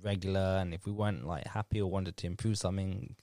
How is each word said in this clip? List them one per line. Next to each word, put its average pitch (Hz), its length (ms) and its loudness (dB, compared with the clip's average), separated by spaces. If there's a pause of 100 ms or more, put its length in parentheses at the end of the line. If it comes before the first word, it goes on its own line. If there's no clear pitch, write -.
regular, 95 560 2
and 87 120 -2
if 87 140 -6
we 101 60 -2
weren't, 101 340 0
like, 82 220 -4
happy 107 340 0
or 92 80 2
wanted 95 280 0
to 98 100 -4
improve 104 280 0
something, 95 680 -2